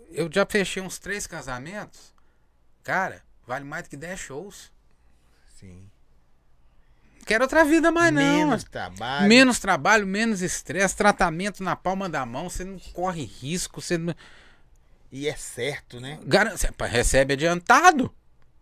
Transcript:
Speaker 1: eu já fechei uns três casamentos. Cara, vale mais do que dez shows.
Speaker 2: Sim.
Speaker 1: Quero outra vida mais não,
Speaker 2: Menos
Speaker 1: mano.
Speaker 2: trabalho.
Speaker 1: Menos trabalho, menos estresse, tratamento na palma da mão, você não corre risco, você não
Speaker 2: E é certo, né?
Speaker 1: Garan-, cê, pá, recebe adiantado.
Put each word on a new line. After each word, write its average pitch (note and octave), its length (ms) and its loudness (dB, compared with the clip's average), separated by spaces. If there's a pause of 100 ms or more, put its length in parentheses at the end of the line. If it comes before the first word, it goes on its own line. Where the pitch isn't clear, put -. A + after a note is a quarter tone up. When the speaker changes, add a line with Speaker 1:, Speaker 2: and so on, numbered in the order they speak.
Speaker 1:
eu D#3+ 220 -4
já G3 140 2
fechei F#3+ 360 -2
uns F#3 180 -12
três G3+ 280 -8
casamentos. D3 880 -12 (680)
Cara, D#3 400 -4 (240)
vale C#3 200 -8
mais D#3 180 -12
do - 60 -20
que D3 80 -16
dez F3 240 -12
shows. E3 500 -16 (880)
Speaker 2:
Sim. F#2 240 -20 (1400)
Speaker 1:
Quero A3 180 0
outra D4 200 4
vida D#4+ 280 4
mais E4+ 220 4
não, D4 80 4
Speaker 2:
Menos C#4+ 280 4
Speaker 1:
mano. A3 220 0
Speaker 2:
trabalho. A2+ 560 -2
Speaker 1:
Menos B3 320 6
trabalho, G3 480 2
menos G#3 340 -2
estresse, F3+ 540 -2
tratamento G3 680 0
na E3+ 120 -2
palma F#3+ 340 -4
da D3 160 -4
mão, B2+ 240 -8
você - 140 -8
não F#3+ 160 -12 (140)
corre F3 320 -4
risco, D3 560 -8
você F3 160 -4
não E3 180 -4 (960)
Speaker 2:
E C#3 160 -8
é D3 80 -4
certo, - 640 -10
né? C#3 240 -14
Speaker 1:
Garan-, G3 340 2
cê, - 140 0
pá, - 140 -6
recebe C3 480 2
adiantado. A#3 800 4 (480)